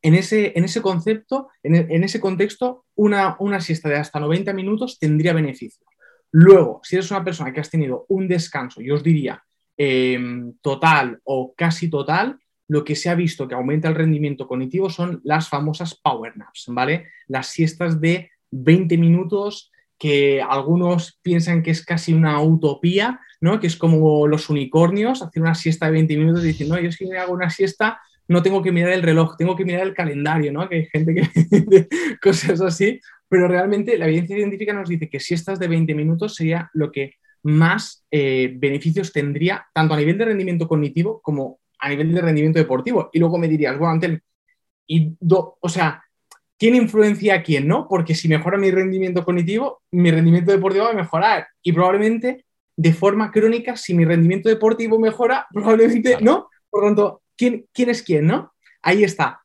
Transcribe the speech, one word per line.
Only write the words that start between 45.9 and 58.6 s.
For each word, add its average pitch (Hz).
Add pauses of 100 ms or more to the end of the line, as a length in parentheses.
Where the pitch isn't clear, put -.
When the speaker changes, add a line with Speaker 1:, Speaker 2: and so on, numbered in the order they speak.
Speaker 1:
¿quién 226
influencia 208
a 170
quién, 143
no? 208
Porque 170
si 165
mejora 160
mi 190
rendimiento 185
cognitivo, 180 (120)
mi 175
rendimiento 165
deportivo 196
va 233
a 226
mejorar". 180 (160)
Y 175
probablemente 220 (320)
de 160
forma 202
crónica, 226
si -
mi 170
rendimiento 170
deportivo 220
mejora, 233
probablemente 226
Speaker 2:
Claro. 240
Speaker 1:
no. 320 (200)
Por 202
lo 208
tanto, 208 (120)
¿quién, 240
quién 247
es 220
quién, 156
no? 233 (300)